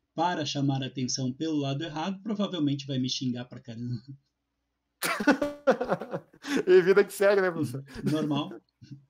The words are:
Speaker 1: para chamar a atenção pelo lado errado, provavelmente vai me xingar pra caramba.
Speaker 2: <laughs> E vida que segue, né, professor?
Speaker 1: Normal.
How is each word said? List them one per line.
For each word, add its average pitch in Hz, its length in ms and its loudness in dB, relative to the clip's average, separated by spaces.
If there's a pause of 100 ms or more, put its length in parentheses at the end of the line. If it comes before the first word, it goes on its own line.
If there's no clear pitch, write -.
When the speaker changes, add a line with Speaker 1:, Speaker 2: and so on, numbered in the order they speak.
(160)
Speaker 1:
para 165 300 0
chamar 139 360 0
a 131 60 -4
atenção 127 460 -4
pelo 156 240 -2
lado 143 260 -2
errado, 165 400 -6
provavelmente 175 640 -2
vai 135 120 -2
me 127 100 0
xingar 123 360 -4
pra 123 140 -16
caramba. 120 420 -8 (1000)
Speaker 2:
<laughs> - 1700 -2
E 185 140 10
vida 190 220 6
que 196 100 -4
segue, 202 280 4
né, 185 100 2
professor? 135 320 -4 (200)
Speaker 1:
Normal. 151 460 0 (600)